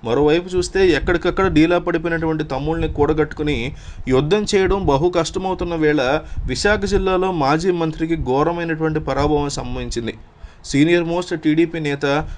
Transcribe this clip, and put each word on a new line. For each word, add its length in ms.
మరోవైపు 440
చూస్తే, 400
ఎక్కడికక్కడ 580
డీలా 320
పడిపోయినటువంటి 680
తమ్ముళ్ళని 480
కూడగట్టుకుని 800
యుద్ధం 460
చేయడం 320
బహు 220
కష్టమవుతున్న 640
వేళ, 440
విశాఖ 340
జిల్లాలో 520
మాజీ 380
మంత్రికి 460
ఘోరమైనటువంటి 840
పరాభవం 480
సంభవించింది. 680
సీనియర్ 400
మోస్ట్ 360
టీడీపీ 380
నేత, 460